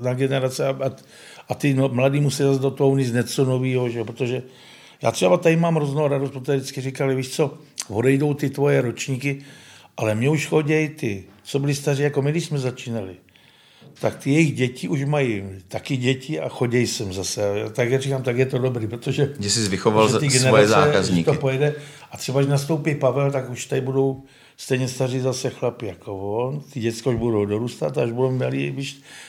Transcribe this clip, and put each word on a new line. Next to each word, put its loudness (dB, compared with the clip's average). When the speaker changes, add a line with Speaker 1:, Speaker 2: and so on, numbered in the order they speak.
Speaker 1:
na -2
generace 0
a, 0
a, -2
a -2
ty 2
no, 4
mladí 2
musí 2
zase 4
do 2
toho 2
uníst 2
něco 2
novýho, 0
že -4
jo, -2
protože -4
já 2
třeba 4
tady 4
mám 2
hroznou 0
radost, -2
protože -2
vždycky -6
říkali, -2
"Víš -4
co, 0
odejdou 2
ty -2
tvoje 2
ročníky," -4
ale 0
mě 2
už 0
choděj 2
ty, -6
co -2
byli 0
staří -2
jako 0
my, 0
když -2
jsme -4
začínali, -6
tak -2
ty -4
jejich 4
děti -2
už -2
mají -2
taky -6
děti -2
a -6
choděj 0
sem -6
zase. -6
Tak 0
já 2
říkám, -4
tak -2
je 4
to -4
dobrý, -2
protože -2
Speaker 2:
Že -2
jsi 2
vychoval 4
Speaker 1:
protože 2
ty 2
Speaker 2:
za-, 4
svoje 8
Speaker 1:
generace, 6
Speaker 2:
zákazníky. 2
Speaker 1:
když 4
to -4
pojede, 0
a -16
třeba, -2
když 2
nastoupí 0
Pavel, 2
tak -4
už -10
tady -2
budou 0
stejně -2
staří -2
zase -2
chlapi -6
jako -10
on. -4
Ty -6
děcka -2
už 2
budou 2
dorůstat, -4
až 0
budou 0
malí, -2
víš, -8